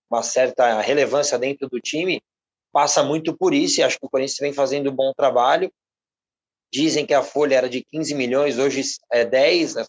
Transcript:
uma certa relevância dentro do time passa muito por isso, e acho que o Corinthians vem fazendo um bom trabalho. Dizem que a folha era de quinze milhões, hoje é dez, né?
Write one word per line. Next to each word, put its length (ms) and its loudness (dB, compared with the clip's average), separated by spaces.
uma 140 -2
certa 580 2
relevância 560 0
dentro 320 -6
do 100 -6
time 400 -4
passa 320 2
muito 340 -4
por 160 2
isso, 260 0
e 40 4
acho 160 0
que 80 -16
o 20 -12
Corinthians 300 -2
vem 140 -4
fazendo 360 0
um 60 -8
bom 200 0
trabalho. 560 2
Dizem 320 0
que 80 0
a 80 4
folha 360 0
era 120 2
de 140 -6
quinze 320 -6
milhões, 420 0
hoje 240 0
é 120 2
dez, 520 2
né? 140 -6